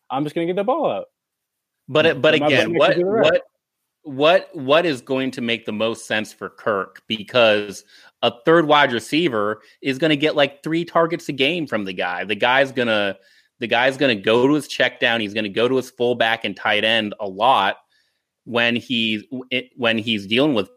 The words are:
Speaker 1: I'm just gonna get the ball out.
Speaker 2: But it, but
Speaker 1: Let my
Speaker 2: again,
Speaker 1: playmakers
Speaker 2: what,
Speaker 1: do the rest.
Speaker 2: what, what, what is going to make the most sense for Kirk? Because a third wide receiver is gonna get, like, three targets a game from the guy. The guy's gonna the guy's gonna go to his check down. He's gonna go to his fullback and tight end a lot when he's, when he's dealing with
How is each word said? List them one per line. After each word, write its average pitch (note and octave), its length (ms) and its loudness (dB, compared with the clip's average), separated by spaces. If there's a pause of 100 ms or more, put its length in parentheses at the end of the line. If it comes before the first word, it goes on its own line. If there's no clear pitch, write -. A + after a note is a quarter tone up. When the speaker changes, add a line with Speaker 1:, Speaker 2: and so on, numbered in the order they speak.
Speaker 1:
I'm C#3 140 -4
just D3 100 -8
gonna E3+ 140 -2
get F3+ 80 -4
the G3+ 80 -2
ball B3 260 0
out. G2+ 180 -6 (800)
Speaker 2:
But D3+ 160 2
it, D3 160 0
but D#3 120 4
Speaker 1:
Let D#3 60 2
my D3 80 0
Speaker 2:
again, B2+ 220 2
Speaker 1:
playmakers E3+ 80 -2
Speaker 2:
what, E3 180 4
Speaker 1:
do F3 80 0
the - 20 0
rest. G#3 260 2
Speaker 2:
what, F3+ 120 0 (600)
what, D3+ 520 0
what D3+ 300 2
is C#3 160 -2
going C3 300 -2
to B2+ 100 -8
make A#2 240 -2
the A2 80 -6
most A2 320 -4
sense G#2+ 260 -4
for - 180 -12
Kirk? - 580 -4
Because G#2+ 760 0 (380)
a A#2 100 2 (140)
third E3 200 6
wide D3 280 4
receiver A2+ 680 -2 (200)
is C3+ 160 -4
gonna D3+ 180 2
get, D3 220 0
like, C#3 260 0
three E3 220 -4
targets E3 420 -2
a D3+ 60 -6
game C#3+ 340 -2
from G#2+ 160 -4
the F#2+ 100 -8
guy. F2+ 300 -6
The G2+ 120 -4
guy's B2+ 360 2
gonna A2 460 -2 (420)
the A#2+ 80 -6
guy's B2 300 2
gonna C3 180 2
go A2 320 2
to C#3+ 60 4
his D3+ 140 -2
check - 320 -2
down. A#2 220 0
He's G2+ 120 -6
gonna G#2+ 160 -4
go A2 180 0
to C3 80 0
his B2+ 140 -4
fullback A#2 560 -2
and G2+ 100 -6
tight G#2+ 280 -2
end A2 360 0
a G#2 80 -8
lot G2+ 500 2 (680)
when A#2 300 0
he's, A2+ 480 -4 (520)
when A2+ 240 0
he's G#2+ 260 -4
dealing C3 300 0
with G2 220 -2